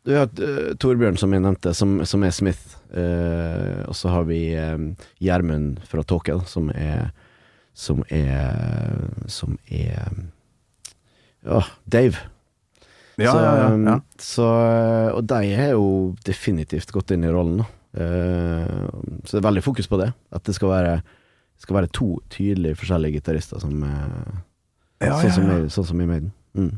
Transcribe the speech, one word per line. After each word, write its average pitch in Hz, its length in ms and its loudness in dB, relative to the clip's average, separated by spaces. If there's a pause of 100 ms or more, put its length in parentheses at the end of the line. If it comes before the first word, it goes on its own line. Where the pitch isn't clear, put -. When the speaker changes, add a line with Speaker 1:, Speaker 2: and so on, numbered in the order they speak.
Speaker 1:
du 139 140 -2
har, 143 180 4
eh, 139 420 -4
Torbjørn, 120 440 2
som 98 140 2
jeg 92 120 4
nevnte, 92 300 2
som, 98 280 2
som 98 220 2
er 90 80 2
Smith. - 460 -2 (120)
Eh, 87 920 -2
og - 120 -8
så - 120 -2
har 87 160 2
vi, 82 160 0 (100)
eh, 80 260 -2 (400)
Gjermund 82 680 0
fra - 180 -4
Tåke, 85 300 0
da, 90 140 -2
som 78 240 -2
er, 78 400 -2 (680)
som - 300 -2
er, 67 920 -2 (240)
som - 380 -6
er, - 500 -4 (1300)
ja, - 180 2 (200)
Dave. - 380 2 (960)
Speaker 2:
Ja, 117 140 4
Speaker 1:
Så, - 80 6
Speaker 2:
ja, 113 100 6
ja, 135 160 4
Speaker 1:
ehm, 110 200 4
Speaker 2:
ja. 113 100 4 (180)
Speaker 1:
så, - 320 0 (600)
og 113 180 -2
de 120 140 0 (100)
har 135 240 2
jo 101 140 4 (340)
definitivt 85 720 -4
gått 98 160 -2
inn 85 160 2
i 82 80 2
rollen, 90 300 2
da. - 40 -8 (240)
Eh, 87 960 -2 (340)
så - 160 -6
det 101 60 2
er 107 60 4
veldig 98 140 2
fokus 123 240 -2
på 101 120 0
det, 107 140 0 (180)
at - 160 -8
det 104 80 -2
skal 98 160 0
være, 90 240 2 (680)
skal 95 180 -2
være 87 120 0
to 120 180 -2 (220)
tydelige 92 480 -2
forskjellige 78 400 0
gitarister - 440 -4
som, 73 200 -4
eh, 71 580 -6 (600)
Speaker 2:
Ja, 139 180 0
Speaker 1:
sånn 170 80 4
Speaker 2:
ja, - 80 4
Speaker 1:
som 95 160 4
Speaker 2:
ja. 90 80 4
Speaker 1:
i, 78 100 0
sånn 90 180 -2
som 85 140 -2
i 87 60 2
Maiden. 85 240 -2 (220)
Mm. 95 260 0